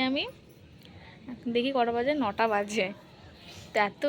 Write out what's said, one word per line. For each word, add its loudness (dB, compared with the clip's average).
আমি, 0
এখন -8
দেখি 2
কটা 2
বাজে, 2
নটা 2
বাজে। 0
তো -4
এত -6